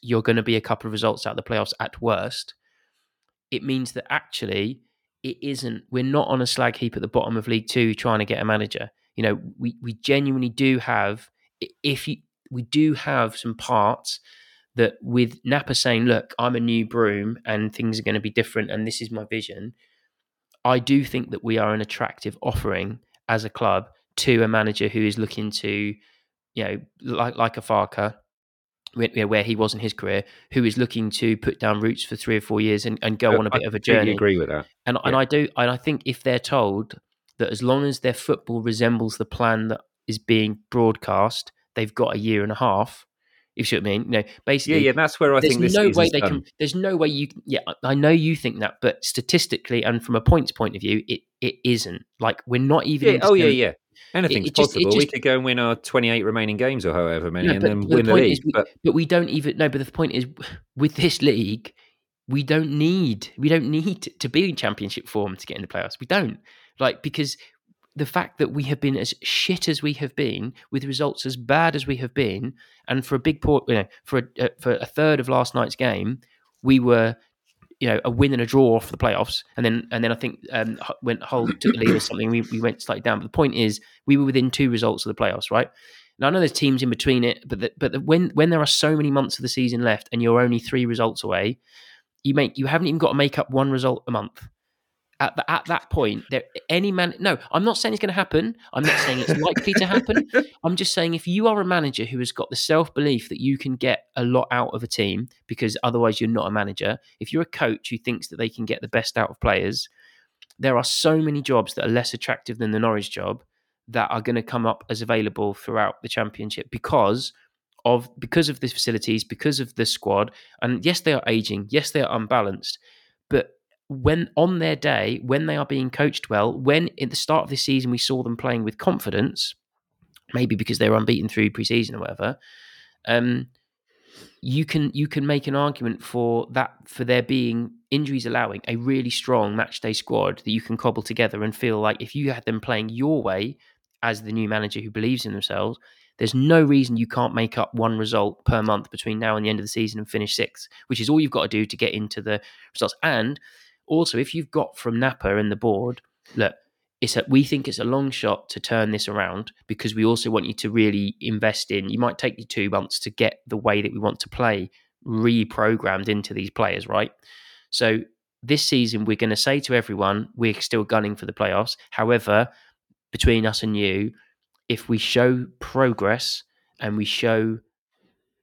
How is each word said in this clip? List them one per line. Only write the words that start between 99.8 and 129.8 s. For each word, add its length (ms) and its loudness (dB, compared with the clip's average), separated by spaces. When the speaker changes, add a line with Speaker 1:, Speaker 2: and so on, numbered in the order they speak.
Speaker 1:
happen. 420 2
Speaker 2:
<laughs> 180 -20
Speaker 1:
I'm 120 0
just 180 -2
saying 200 0
if 140 -6
you 200 2
are 140 2
a 40 0
manager 380 0
who 160 -6
has 140 -4
got 160 -6
the 80 -6
self-belief 720 0
that 100 -10
you 180 0
can 180 -4
get 300 -2
a 80 0
lot 260 2
out 220 0
of 100 -6
a 40 -8
team, 420 -2
because 340 -2
otherwise 380 2
you're 100 0
not 180 0
a 40 -4
manager. 460 -4
If 100 -12
you're 120 0
a 20 -10
coach 440 -2
who 100 -8
thinks 300 -6
that 80 -18
they 120 -4
can 160 -10
get 160 -4
the 80 -10
best 280 -2
out 120 2
of 100 -18
players, 480 0
there 180 2
are 60 2
so 360 2
many 220 -2
jobs 340 0
that 100 -4
are 40 0
less 240 0
attractive 440 -8
than 140 -2
the 80 0
Norwich 320 0
job 320 -6
that 220 -2
are 100 -2
gonna 220 -2
come 220 -4
up 240 -2
as 120 -6
available 520 -2
throughout 480 -4
the 80 -10
Championship 600 -6
because 640 0
of, 240 2
because 300 0
of 100 -6
the 80 -4
facilities, 560 -2
because 380 -2
of 140 -10
the 100 0
squad. 460 0
And 220 -2
yes, 180 0
they 120 2
are 140 0
aging. 420 -2
Yes, 220 0
they 100 0
are 120 -2
unbalanced. 640 -2
But 220 0
when 480 0
on 220 4
their 180 0
day, 460 0
when 220 0
they 120 -2
are 80 -2
being 240 -4
coached 400 -2
well, 280 2
when 320 2
at 100 -2
the 60 -6
start 280 0
of 60 -12
this 120 -4
season 300 0
we 60 0
saw 260 -2
them 140 -4
playing 260 -2
with 140 -6
confidence, 760 -2